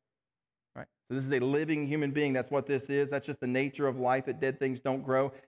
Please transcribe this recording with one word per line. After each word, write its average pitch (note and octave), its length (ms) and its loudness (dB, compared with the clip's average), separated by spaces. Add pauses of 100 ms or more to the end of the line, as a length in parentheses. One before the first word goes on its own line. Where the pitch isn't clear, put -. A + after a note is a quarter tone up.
(760)
right? - 100 -12 (220)
So B2 60 -4
this C3+ 100 -2
is C3+ 80 0
a C3+ 60 4
living D3 480 2
human C#3+ 240 0
being. C#3+ 240 2
That's B2+ 160 -2
what C#3 160 0
this C3+ 240 -2
is. C#3 180 2
That's C#3 160 -4
just C#3+ 160 -8
the B2+ 60 -2
nature C3+ 420 0
of C3 100 -2
life, B2+ 280 2
that C3 120 -4
dead C3+ 200 0
things C3 220 -2
don't C3+ 220 -2
grow. C3+ 300 2 (160)